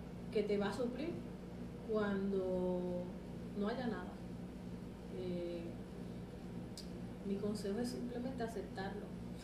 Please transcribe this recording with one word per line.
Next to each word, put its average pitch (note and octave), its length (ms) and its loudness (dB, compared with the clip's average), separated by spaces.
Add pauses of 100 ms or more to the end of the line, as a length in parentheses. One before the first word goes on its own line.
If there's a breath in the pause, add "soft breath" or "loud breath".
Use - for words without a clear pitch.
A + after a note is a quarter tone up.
(320)
que G#3+ 100 6
te G3+ 160 6
va G3+ 120 4
a - 20 0
suplir C#4 380 2 (800)
cuando F#3 1120 4 (560)
no G3+ 100 4
haya B3 180 2
nada. F#3 260 0 (1040)
Eh, F3 460 0 (1600)
mi G3 100 4
consejo G#3 440 2
es B3 100 2
simplemente B3 520 0
aceptarlo, G3+ 600 -2 (420 loud breath)